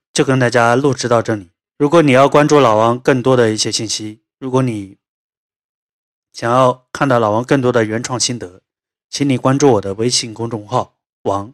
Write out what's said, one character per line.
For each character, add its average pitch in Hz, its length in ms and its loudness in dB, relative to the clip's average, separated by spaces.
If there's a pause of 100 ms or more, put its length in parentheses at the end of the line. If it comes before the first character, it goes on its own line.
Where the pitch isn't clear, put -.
(140)
就 156 100 0
跟 131 140 0
大 127 120 2
家 117 260 2
录 139 180 0
制 123 140 -6
到 117 140 2
这 110 140 -4
里。 95 140 -12 (280)
如 143 120 0
果 170 140 4
你 147 80 2
要 131 180 4
关 147 180 4
注 151 120 4
老 117 160 4
王 117 240 2
更 127 240 0
多 131 120 2
的 117 160 2
一 110 60 -4
些 110 140 -6
信 110 160 -6
息， 107 340 -10 (160)
如 131 140 -12
果 131 100 0
你 104 380 -8 (1300)
想 - 200 -6
要 127 400 0
看 147 160 -4
到 127 100 2
老 110 140 0
王 110 120 0
更 139 160 0
多 123 120 0
的 117 120 2
原 110 200 -6
创 123 160 -8
心 123 180 -4
得， 92 240 -16 (480)
请 - 180 -4
你 135 80 0
关 131 220 0
注 139 160 4
我 101 80 0
的 98 140 -8
微 110 120 -2
信 123 240 -4
公 113 160 -8
众 110 200 -10
号 117 320 -6 (240)
“王 101 300 -6